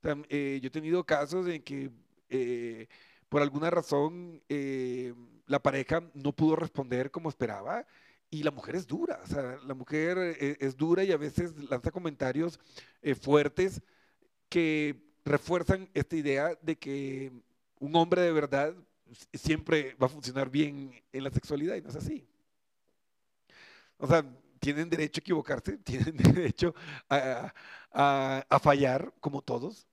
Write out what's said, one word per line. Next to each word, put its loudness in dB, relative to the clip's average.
O -6
sea, -2
eh, -2
yo -8
he -6
tenido -2
casos 0
en -6
que, -10
eh, -4
por 0
alguna 0
razón, -2
eh, -4
la 2
pareja 2
no -2
pudo 4
responder -2
como -6
esperaba -4
y -6
la 2
mujer -8
es -6
dura. -4
O -18
sea, -4
la -8
mujer, -2
eh, -2
es -2
dura 4
y 2
a 4
veces -2
lanza -2
comentarios, -4
eh, 0
fuertes 2
que 2
refuerzan 0
esta -2
idea 0
de -2
que -6
un -4
hombre 4
de 4
verdad 0
s-, -20
siempre 0
va 4
a 2
funcionar -4
bien -2
en -6
la -4
sexualidad -2
y -8
no -18
es -12
así. -10
O -6
sea, 6
tienen -2
derecho -2
a -10
equivocarse, -2
<laughs> -20
tienen -2
derecho 4
a, 0
a, 2
a 6
fallar, 4
como -4
todos. -6